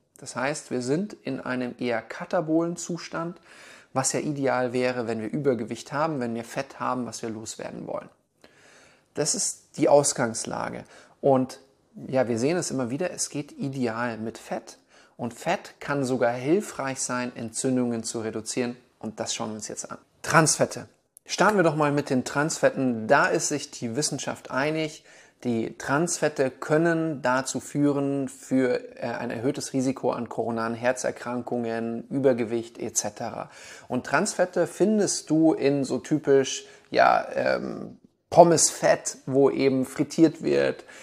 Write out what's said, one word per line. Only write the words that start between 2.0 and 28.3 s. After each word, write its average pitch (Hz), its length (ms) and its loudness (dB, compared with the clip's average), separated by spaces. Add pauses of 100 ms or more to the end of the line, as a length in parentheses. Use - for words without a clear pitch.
katabolen 170 720 0
Zustand, 170 640 -8 (520)
was 131 200 0
ja 143 60 0
ideal 127 540 0
wäre, 123 340 0
wenn 113 140 -2
wir 110 100 -4
Übergewicht 117 640 -2
haben, 151 260 0
wenn 117 160 -4
wir 117 80 -6
Fett - 380 -8
haben, 127 260 -2
was 113 160 -10
wir 117 60 -6
loswerden 110 580 -10
wollen. - 220 -8 (1080)
Das 151 220 -2
ist - 400 -6
die 139 120 4
Ausgangslage. 120 960 0 (360)
Und 131 400 2 (480)
ja, 131 180 2
wir 113 140 0
sehen 151 160 2
es - 160 -4
immer 127 180 -4
wieder, 165 220 -4
es - 180 -6
geht 147 220 -8
ideal 123 640 -4
mit 113 200 -8
Fett. - 400 -12 (400)
Und 120 140 -6
Fett - 480 -6
kann 143 240 -2
sogar 123 280 2
hilfreich 135 680 -2
sein, 123 360 -4
Entzündungen 120 680 -2
zu 117 180 -6
reduzieren. 117 560 -4 (220)
Und 110 220 -10
das 110 140 -4
schauen 107 160 -6
wir 110 60 -8
uns 107 120 -12
jetzt - 220 -10
an. - 60 -12 (240)
Transfette. 139 680 2 (360)
Starten 208 320 2
wir 185 60 4
doch 156 140 4
mal 147 160 2
mit 143 180 0
den 127 140 2
Transfetten. 131 840 0
Da 143 200 6
ist - 220 0
sich 147 220 -6
die 117 260 -6
Wissenschaft 139 540 -4
einig, 151 540 -2 (400)
die 113 340 -2
Transfette 147 720 0
können 160 720 0
dazu 131 380 0
führen, 139 680 0
für, 127 680 0